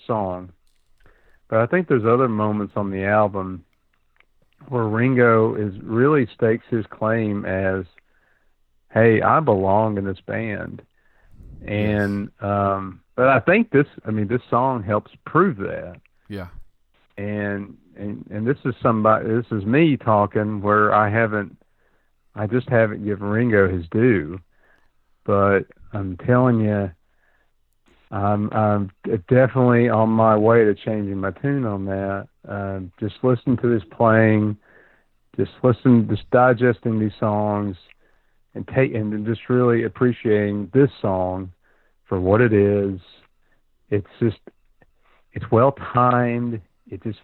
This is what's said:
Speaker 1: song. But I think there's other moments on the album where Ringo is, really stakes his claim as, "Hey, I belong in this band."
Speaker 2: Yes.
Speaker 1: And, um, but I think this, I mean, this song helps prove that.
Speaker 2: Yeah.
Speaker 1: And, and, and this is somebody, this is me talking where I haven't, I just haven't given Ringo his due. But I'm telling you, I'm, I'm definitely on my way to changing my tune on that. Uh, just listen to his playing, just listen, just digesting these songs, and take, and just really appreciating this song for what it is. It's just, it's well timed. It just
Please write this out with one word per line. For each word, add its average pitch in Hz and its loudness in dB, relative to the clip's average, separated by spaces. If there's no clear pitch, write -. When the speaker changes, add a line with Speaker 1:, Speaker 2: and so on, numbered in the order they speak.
Speaker 1:
song. 92 -6
But 113 0
I 117 2
think 180 0
there's 120 0
other 123 4
moments 107 -2
on 101 -4
the 95 -4
album 98 0
where 123 -4
Ringo 113 2
is, 104 -4
really 127 2
stakes 113 -2
his 113 -4
claim 110 -4
as, 95 -4
"Hey, 110 4
I 117 2
belong 104 0
in 98 -6
this 95 -8
band." 104 -10
Speaker 2:
Yes. - -16
Speaker 1:
And, 104 -2
um, 98 -2
but 127 2
I 131 4
think 214 0
this, 143 2
I 110 -6
mean, 107 -2
this 120 -4
song 123 -2
helps 104 -4
prove 165 0
that. 90 -10
Speaker 2:
Yeah. 95 -12
Speaker 1:
And, 101 -8
and, 101 -12
and 104 -6
this 139 0
is 123 -4
somebody, 110 2
this 113 -2
is 101 -4
me 143 2
talking 107 0
where 104 2
I 104 2
haven't, 107 -2
I 104 -6
just 123 -2
haven't 110 0
given 101 -6
Ringo 107 2
his 87 -6
due. 92 0
But 98 2
I'm 95 -8
telling 123 2
you, 104 -2
I'm, 104 -2
I'm 104 0
definitely 123 4
on 110 2
my 110 4
way 113 4
to 101 2
changing 101 -6
my 95 -4
tune 139 -4
on 101 -4
that. 98 -6
Uh, 98 -8
just 107 -6
listen 127 0
to 120 -4
his 113 0
playing, 107 2
just 98 -4
listen, 120 4
just 107 -6
digesting 123 2
these 107 -2
songs, 104 -2
and 104 -12
take, 131 0
and 107 -4
just 113 -6
really 123 2
appreciating 104 -2
this 139 4
song 92 -4
for 95 -2
what 98 4
it 117 4
is. 101 2
It's 101 -4
just, 113 -2
it's - -12
well 120 4
timed. 120 -2
It 98 -14
just 107 -10